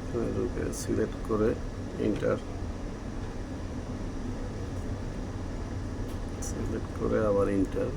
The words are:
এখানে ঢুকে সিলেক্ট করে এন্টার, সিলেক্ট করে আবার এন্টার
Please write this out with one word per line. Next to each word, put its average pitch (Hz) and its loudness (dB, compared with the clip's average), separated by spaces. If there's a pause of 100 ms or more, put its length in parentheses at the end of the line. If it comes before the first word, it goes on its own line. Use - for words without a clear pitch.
এখানে 117 0
ঢুকে 107 0 (180)
সিলেক্ট 110 2 (100)
করে 107 6 (580)
এন্টার, 107 2 (4000)
সিলেক্ট - -2
করে 113 4 (120)
আবার 98 8 (100)
এন্টার 95 4